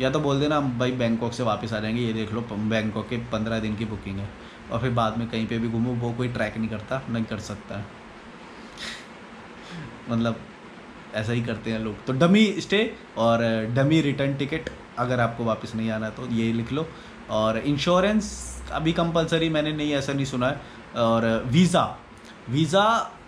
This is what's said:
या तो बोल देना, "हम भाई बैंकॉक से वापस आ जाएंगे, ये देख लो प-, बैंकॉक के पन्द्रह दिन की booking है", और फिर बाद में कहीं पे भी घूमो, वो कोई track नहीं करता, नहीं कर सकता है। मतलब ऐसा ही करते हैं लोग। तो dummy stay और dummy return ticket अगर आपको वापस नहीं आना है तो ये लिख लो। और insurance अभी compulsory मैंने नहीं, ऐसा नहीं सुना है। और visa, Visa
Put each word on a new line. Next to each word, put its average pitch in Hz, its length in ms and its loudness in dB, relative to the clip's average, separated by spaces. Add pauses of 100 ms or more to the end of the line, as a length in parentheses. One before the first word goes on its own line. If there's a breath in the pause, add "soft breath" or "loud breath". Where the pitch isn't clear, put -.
या 131 100 2
तो 151 100 2
बोल 139 200 2
देना, 147 160 2
"हम 131 220 0
भाई 127 140 2
बैंकॉक 117 400 0
से 127 100 -4
वापस 107 300 0
आ 107 80 -2
जाएंगे, 110 220 0
ये 113 100 0
देख 107 200 -2
लो 110 80 -2
प-, 110 120 -6
बैंकॉक 107 560 0
के 123 80 -4
पन्द्रह 113 440 -2
दिन 107 160 -2
की 113 80 -4
booking 101 340 -6
है", 101 100 -6 (440 loud breath)
और 113 80 0
फिर 127 100 0
बाद 117 280 2
में 117 120 -4
कहीं 110 160 -2
पे 113 120 -2
भी 117 100 0
घूमो, 117 240 0
वो 120 200 -2
कोई 123 160 -2
track 113 280 -4
नहीं 110 120 -2
करता, 107 420 -6
नहीं 113 140 0
कर 110 140 -6
सकता 101 400 -10
है। - 240 -12 (2000 loud breath)
मतलब 117 260 0 (760)
ऐसा 107 180 -2
ही 120 100 0
करते 113 280 -4
हैं 110 100 -2
लोग। 110 240 -6
तो 131 80 -2
dummy 190 460 6
stay 196 360 0 (240)
और 113 520 4
dummy 139 300 4
return 139 340 2
ticket 143 360 -4 (280)
अगर 123 220 2
आपको 117 240 0
वापस 110 300 -2
नहीं 113 160 0
आना 110 160 -2
है 107 60 -6
तो 131 140 -10
ये 113 260 2
लिख 117 200 -2
लो। 156 160 -2 (420 loud breath)
और 110 280 4
insurance 180 960 2 (160)
अभी 160 200 0
compulsory 165 560 2
मैंने 151 240 2
नहीं, 147 200 0
ऐसा 139 200 0
नहीं 139 120 0
सुना 127 240 0
है। 143 120 -2 (360 loud breath)
और 113 500 4
visa, 156 520 4 (520 loud breath)
Visa 190 640 4 (160)